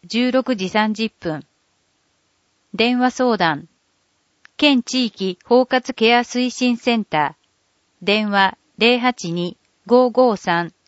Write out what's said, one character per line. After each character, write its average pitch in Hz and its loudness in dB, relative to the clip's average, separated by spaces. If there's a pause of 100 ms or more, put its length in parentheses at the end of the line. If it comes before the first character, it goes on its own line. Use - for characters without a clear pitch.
十 240 -2
六 254 -2
時 185 -6
三 214 0
十 220 -4
分。 156 -10 (1300)
電 240 0
話 247 0
相 240 0
談。 165 -2 (920)
県 277 2
地 254 -2
域 190 -6
包 247 4
括 254 -2
ケ 226 2
ア 240 4
推 247 -4
進 247 -2
セ 233 -2
ン 214 -4
タ 151 -4 (640)
ー。 175 -10
電 214 0
話、 196 0 (180)
零 240 2
八 233 -2
二 175 -6 (300)
五 247 4
五 240 2
三 170 -2 (140)